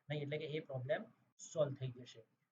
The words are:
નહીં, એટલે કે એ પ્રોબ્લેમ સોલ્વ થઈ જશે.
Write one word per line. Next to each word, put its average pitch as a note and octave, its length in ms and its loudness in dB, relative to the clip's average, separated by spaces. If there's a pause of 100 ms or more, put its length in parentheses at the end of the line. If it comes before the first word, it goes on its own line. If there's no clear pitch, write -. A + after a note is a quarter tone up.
નહીં, D3 120 0
એટલે D3 160 0
કે D3+ 80 -2
એ D3+ 140 0
પ્રોબ્લેમ C#3 460 0 (480)
સોલ્વ C#3+ 200 6
થઈ C3 140 -2
જશે. - 380 -10 (260)